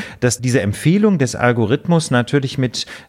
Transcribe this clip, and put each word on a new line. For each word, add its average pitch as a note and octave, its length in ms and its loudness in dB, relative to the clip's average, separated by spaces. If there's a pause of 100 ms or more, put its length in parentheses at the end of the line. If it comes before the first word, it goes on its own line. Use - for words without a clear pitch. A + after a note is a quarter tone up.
(200)
dass B2 180 0
diese B2 220 0
Empfehlung F3+ 560 2
des C3+ 180 -2
Algorithmus B2 720 0
natürlich B2+ 480 0
mit B2+ 280 -4 (220)